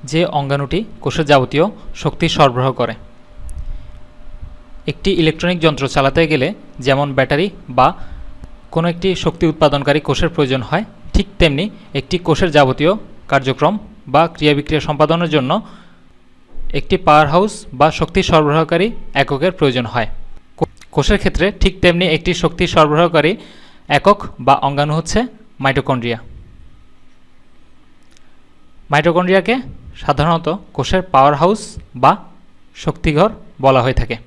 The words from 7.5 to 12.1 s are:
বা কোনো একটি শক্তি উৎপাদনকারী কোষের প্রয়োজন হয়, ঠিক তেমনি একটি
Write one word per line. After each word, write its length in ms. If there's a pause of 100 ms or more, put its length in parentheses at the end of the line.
বা 180 (840)
কোনো 180
একটি 280
শক্তি 300
উৎপাদনকারী 540
কোষের 300
প্রয়োজন 320
হয়, 220 (280)
ঠিক 140 (120)
তেমনি 260 (300)
একটি 240